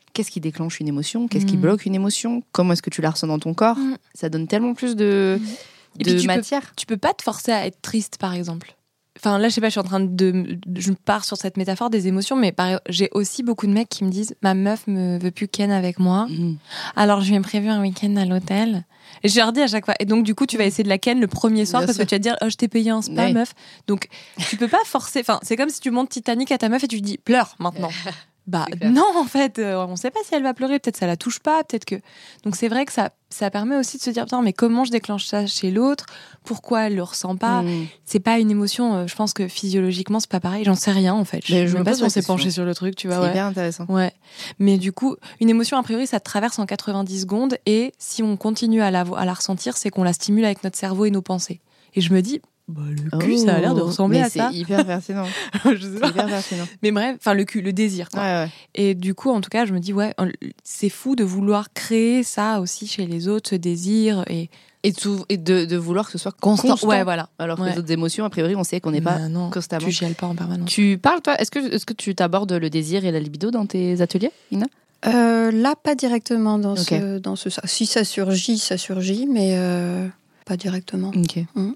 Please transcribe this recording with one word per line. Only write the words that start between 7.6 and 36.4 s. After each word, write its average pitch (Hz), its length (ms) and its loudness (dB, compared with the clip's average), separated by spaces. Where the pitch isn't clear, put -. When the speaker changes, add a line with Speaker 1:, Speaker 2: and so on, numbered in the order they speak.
Speaker 2:
être 190 160 -8
triste, - 360 -4
par 185 160 -4
exemple. 170 420 -8
Enfin, 202 220 2
là, 220 80 4
je 220 60 2
sais 226 80 0
pas, 220 60 4
je 214 40 0
suis 214 80 -2
en 190 60 0
train 190 160 0
de, 180 640 2
de, 180 160 -6
je 190 100 0
pars 202 320 0
sur 202 140 -6
cette - 180 -6
métaphore 190 340 -2
des 208 200 0
émotions, 196 260 0
mais 220 160 4
par, 185 380 0
j'ai 185 240 0
aussi 208 300 -2
beaucoup 233 220 0
de 202 60 4
mecs 220 160 2
qui - 160 -6
me 190 60 2
disent, « 202 320 -4
Ma 190 140 4
meuf 202 320 0
me 185 320 0
veut 180 120 -2
plus 202 160 -6
ken 202 240 0
avec 180 280 0
moi. 185 300 4
Speaker 1:
Mm. 165 280 -2
Speaker 2:
Alors, 208 240 4
je 190 80 2
lui 208 80 4
ai - 20 2
prévu 202 300 -2
un 214 120 0
week-end 196 360 0
à 196 80 2
l'hôtel. » 185 580 0
Et 208 60 4
je 202 100 2
leur 226 140 2
dis 285 80 2
à 269 60 4
chaque 208 180 -2
fois. 214 160 0
Et 214 40 -2
donc, 220 200 4
du 208 100 0
coup, 269 100 0
tu 226 120 -2
vas 214 80 2
essayer 208 180 0
de 202 60 0
la 190 80 2
ken 247 240 0
le 208 60 4
premier 220 380 2
soir 180 160 0
Speaker 1:
Bien 180 60 0
Speaker 2:
parce 233 100 0
Speaker 1:
sûr. 208 80 0
Speaker 2:
que - 40 -2
tu 202 60 2
vas 196 40 2
te 202 40 0
dire, « 233 180 0
Oh, 220 80 0
je 214 80 -2
t'ai 240 100 0
payé 226 240 2
un 220 100 0
spa, - 260 0
Speaker 1:
Oui. 247 60 2
Speaker 2:
meuf. » 233 200 0
Donc, 101 220 -4
tu 214 80 -4
peux 233 100 0
pas 359 180 4
forcer. - 360 -2
Enfin, 226 220 2
c'est 226 120 -2
comme 277 140 0
si - 100 -6
tu 262 120 -2
montes 254 180 0
Titanic 247 420 -2
à 262 60 2
ta 233 100 0
meuf 247 160 2
et 277 60 0
tu 226 80 -4
lui 202 40 -6
dis, « 202 220 -4
Pleure 240 360 2
maintenant. » 175 300 -4
Speaker 1:
<laughs> - 280 -12
Speaker 2:
Bah, 170 220 0
Speaker 1:
C'est 175 80 -6
clair. 208 140 2
Speaker 2:
non, 294 140 6
en 330 80 4
fait, 269 340 0
euh, 190 320 -2
on 185 60 -8
sait 247 160 -4
pas 440 120 -4
si - 120 -2
elle 277 80 0
va 262 100 0
pleurer, 262 240 0
peut-être 240 200 -4
ça 185 100 0
la 170 100 0
touche - 220 -6
pas, 311 240 2
peut-être 226 220 -6
que, 196 100 -6
donc 208 120 -2
c'est 233 120 0
vrai 247 180 0
que 277 80 -8
ça, 214 160 0
ça 202 180 -4
permet 214 260 -2
aussi 269 220 -2
de - 60 -12
se 247 80 -2
dire, « 226 140 -4
Putain, 247 180 -2
mais 196 100 2
comment 233 320 2
je 233 60 -4
déclenche 208 340 -2
ça 208 220 -2
chez 196 240 -2
l'autre ? 254 340 2